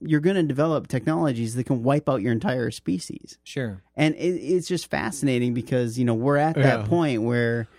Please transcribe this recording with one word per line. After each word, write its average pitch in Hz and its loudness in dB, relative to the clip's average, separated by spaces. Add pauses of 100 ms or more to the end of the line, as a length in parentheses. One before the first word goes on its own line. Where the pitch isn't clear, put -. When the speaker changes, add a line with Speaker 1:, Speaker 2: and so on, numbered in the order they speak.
Speaker 1:
you're 156 2
gonna 185 2
develop 147 0
technologies 127 0
that 123 -2
can 123 0
wipe 139 2
out 131 0
your 117 0
entire 123 0
species. - -8
Speaker 2:
Sure. 107 -8 (140)
Speaker 1:
And 156 4
it, - -18 (180)
it's 160 -2
just 175 -4
fascinating 123 0
because, 120 -2
you 127 2
know, 120 2
we're 135 2
at 151 2
that 131 4
Speaker 3:
Yeah. 104 -4
Speaker 1:
point 135 2
where 117 0 (100)